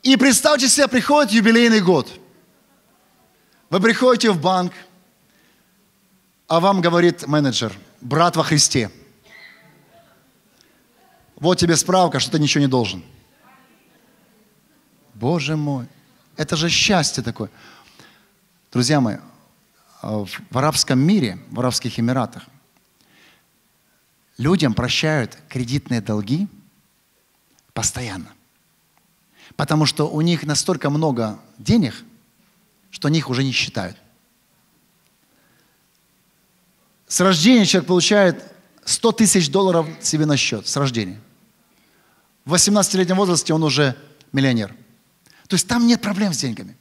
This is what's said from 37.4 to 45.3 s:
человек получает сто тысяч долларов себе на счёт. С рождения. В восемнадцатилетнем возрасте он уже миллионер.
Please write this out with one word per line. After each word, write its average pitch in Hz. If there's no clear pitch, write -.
человек 175
получает 180
сто -
тысяч 196
долларов 170
себе 156
на 143
счёт. 107
С -
рождения. 113
В 135
восемнадцатилетнем 185
возрасте 180
он 160
уже 139
миллионер. 127